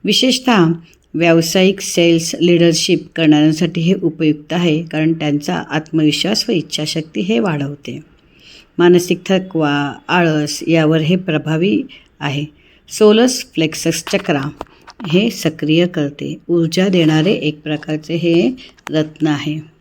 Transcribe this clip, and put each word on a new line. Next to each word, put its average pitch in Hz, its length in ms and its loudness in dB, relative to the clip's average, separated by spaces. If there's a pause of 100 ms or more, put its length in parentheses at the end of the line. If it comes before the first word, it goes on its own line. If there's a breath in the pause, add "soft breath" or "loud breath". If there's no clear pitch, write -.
विशेषतः 226 600 2 (480 loud breath)
व्यावसायिक, 170 680 2
सेल्स, 170 600 0
लीडरशिप 170 720 2
करणाऱ्यांसाठी 156 680 2
हे 175 120 2 (100)
उपयुक्त 156 500 -2
आहे, 170 300 0
कारण 156 300 -2
त्यांचा 156 560 -4
आत्मविश्वास 156 800 -2
व - 20 0
इच्छाशक्ती 160 720 -6
हे 214 180 0
वाढवते. 143 600 -6 (800 soft breath)
मानसिक 175 480 4
थकवा, 151 680 -2 (140)
आळस 160 600 0
यावर 160 300 2
हे 156 180 0
प्रभावी 160 680 -2 (380 loud breath)
आहे. 143 260 -4 (440 soft breath)
सोलस 220 540 2
प्लेक्सस - 600 -4
चक्रा 180 380 -2 (680 loud breath)
हे 185 220 2
सक्रिय 156 580 0
करते. 147 500 -6 (120)
ऊर्जा 170 380 0
देणारे 165 460 2
एक 151 300 -6
प्रकारचे 156 520 -6
हे 170 360 2 (380 loud breath)
रत्न 156 380 -2
आहे. 151 320 -2 (220)